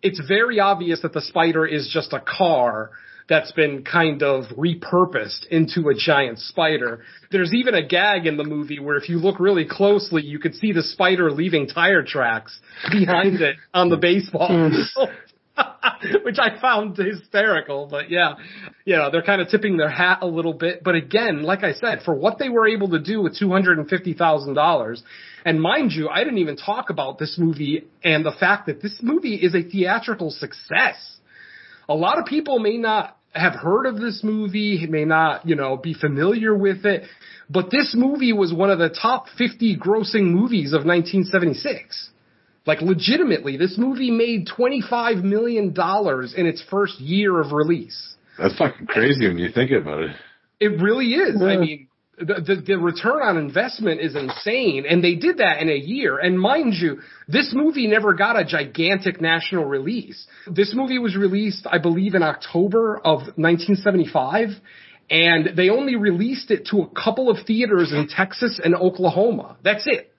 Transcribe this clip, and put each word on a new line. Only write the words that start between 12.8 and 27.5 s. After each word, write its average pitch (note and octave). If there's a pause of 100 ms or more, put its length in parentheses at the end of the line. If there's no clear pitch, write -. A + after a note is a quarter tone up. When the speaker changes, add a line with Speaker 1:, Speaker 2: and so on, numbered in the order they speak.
Speaker 1:
behind F#3
it C#3+ (180)
on F3+
the E3+
baseball F3
Speaker 2:
Mm. E3 (220)
Speaker 1:
field. C4 (480)
<laughs> -
Which A3
I A3+
found G#3+
hysterical, F3+
but C#3+
yeah, E3 (500)
you F#3+
know, D3
they're E3
kinda F#3+
tipping G3
their D3+
hat F3+
a F#3
little E3
bit. E3+
But F3+
again, D#3+
like F#3+
I E3
said, -
for D#3+
what F3+
they C4+
were A3+
able G3+
to E3
do G3+
with E3
two G3
hundred F#3
and D3+
fifty F3+
thousand D3
dollars, C#3 (420)
and D#3+
mind A3+
you, D3+
I F3
didn't B3+
even D3+
talk A3
about C3+
this D3+
movie D#3 (180)